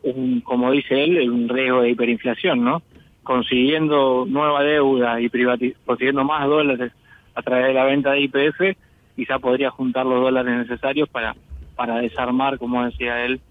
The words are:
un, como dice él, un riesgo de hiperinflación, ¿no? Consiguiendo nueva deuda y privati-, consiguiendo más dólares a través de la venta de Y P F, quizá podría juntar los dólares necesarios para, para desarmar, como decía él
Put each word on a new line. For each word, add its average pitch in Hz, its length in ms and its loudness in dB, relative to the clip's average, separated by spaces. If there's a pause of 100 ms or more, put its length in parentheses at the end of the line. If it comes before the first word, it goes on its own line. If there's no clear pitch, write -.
un, 127 380 -2
como 123 300 0
dice 135 320 0
él, 156 260 2
un 120 200 0
riesgo 127 340 2
de 120 80 4
hiperinflación, 120 720 0
¿no? 151 180 0 (420)
Consiguiendo 131 1040 2
nueva 143 340 2
deuda 135 580 2
y 117 80 0
privati-, 123 460 0 (100)
consiguiendo 131 400 0
más 147 220 0
dólares 139 460 0 (420)
a 123 80 -8
través 127 240 0
de 135 80 2
la 131 100 4
venta 139 280 2
de 143 80 0
Y 139 80 0
P 139 180 0
F, 190 300 0 (400)
quizá 131 240 -4
podría 127 300 0
juntar 131 360 -2
los 127 140 2
dólares 127 360 0
necesarios 135 520 -2
para, 113 260 -6 (400)
para 117 240 -2
desarmar, 127 600 -2
como 123 260 -2
decía 120 400 -4
él 127 160 -4 (100)